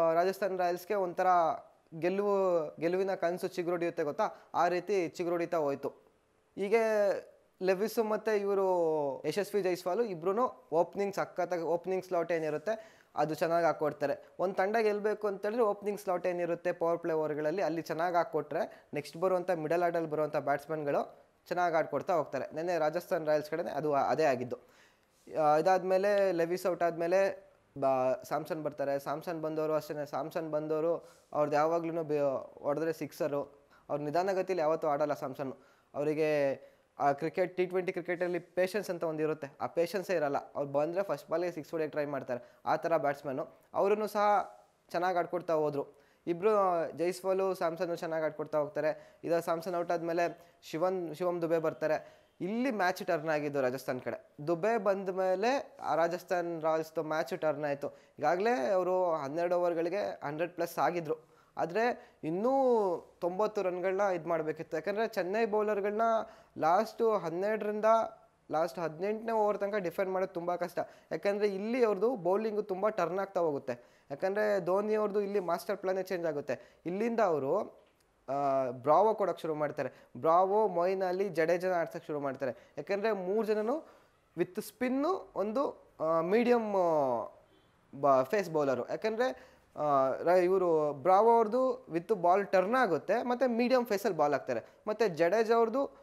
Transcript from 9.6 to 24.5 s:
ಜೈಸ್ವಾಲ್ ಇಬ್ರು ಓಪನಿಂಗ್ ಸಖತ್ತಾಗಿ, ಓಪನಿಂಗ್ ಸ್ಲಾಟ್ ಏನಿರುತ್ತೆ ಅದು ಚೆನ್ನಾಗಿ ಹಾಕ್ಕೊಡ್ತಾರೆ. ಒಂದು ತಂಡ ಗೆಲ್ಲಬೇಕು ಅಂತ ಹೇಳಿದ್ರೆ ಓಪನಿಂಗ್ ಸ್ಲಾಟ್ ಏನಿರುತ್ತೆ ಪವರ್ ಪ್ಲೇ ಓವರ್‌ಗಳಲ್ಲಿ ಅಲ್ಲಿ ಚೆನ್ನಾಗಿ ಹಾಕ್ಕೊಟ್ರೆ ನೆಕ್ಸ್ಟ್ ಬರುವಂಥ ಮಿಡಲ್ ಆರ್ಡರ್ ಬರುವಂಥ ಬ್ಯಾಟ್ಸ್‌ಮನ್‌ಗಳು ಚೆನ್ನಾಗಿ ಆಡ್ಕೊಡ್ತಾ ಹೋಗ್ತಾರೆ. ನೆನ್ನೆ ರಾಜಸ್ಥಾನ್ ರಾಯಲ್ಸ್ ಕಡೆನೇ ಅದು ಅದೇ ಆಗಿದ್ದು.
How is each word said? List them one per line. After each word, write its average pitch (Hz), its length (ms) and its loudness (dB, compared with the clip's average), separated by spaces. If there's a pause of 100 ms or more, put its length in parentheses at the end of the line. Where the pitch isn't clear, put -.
ಜೈಸ್ವಾಲ್ 180 380 0
ಇಬ್ರು 196 720 -2
ಓಪನಿಂಗ್ 180 420 0
ಸಖತ್ತಾಗಿ, 170 480 -4
ಓಪನಿಂಗ್ 175 420 -2
ಸ್ಲಾಟ್ 170 280 -2
ಏನಿರುತ್ತೆ 160 680 -4 (140)
ಅದು 151 180 0
ಚೆನ್ನಾಗಿ 170 320 2
ಹಾಕ್ಕೊಡ್ತಾರೆ. 147 640 -2 (100)
ಒಂದು 185 160 0
ತಂಡ 196 220 2
ಗೆಲ್ಲಬೇಕು 214 500 0
ಅಂತ 196 180 -4
ಹೇಳಿದ್ರೆ 220 220 2
ಓಪನಿಂಗ್ 202 340 -2
ಸ್ಲಾಟ್ 180 260 -2
ಏನಿರುತ್ತೆ 175 460 0
ಪವರ್ 170 260 0
ಪ್ಲೇ 170 140 -2
ಓವರ್‌ಗಳಲ್ಲಿ 156 500 0
ಅಲ್ಲಿ 160 200 -2
ಚೆನ್ನಾಗಿ 170 340 -2
ಹಾಕ್ಕೊಟ್ರೆ 160 800 -2
ನೆಕ್ಸ್ಟ್ 147 220 -8
ಬರುವಂಥ 180 340 0
ಮಿಡಲ್ 165 320 0
ಆರ್ಡರ್ 165 240 0
ಬರುವಂಥ 151 300 -2
ಬ್ಯಾಟ್ಸ್‌ಮನ್‌ಗಳು 147 880 -2 (200)
ಚೆನ್ನಾಗಿ 175 300 0
ಆಡ್ಕೊಡ್ತಾ 151 380 0
ಹೋಗ್ತಾರೆ. 135 400 -2
ನೆನ್ನೆ 170 240 -2
ರಾಜಸ್ಥಾನ್ 160 480 -2
ರಾಯಲ್ಸ್ 151 240 2
ಕಡೆನೇ 165 200 -4
ಅದು 147 220 -2
ಅದೇ 131 320 2
ಆಗಿದ್ದು. 127 340 0 (800)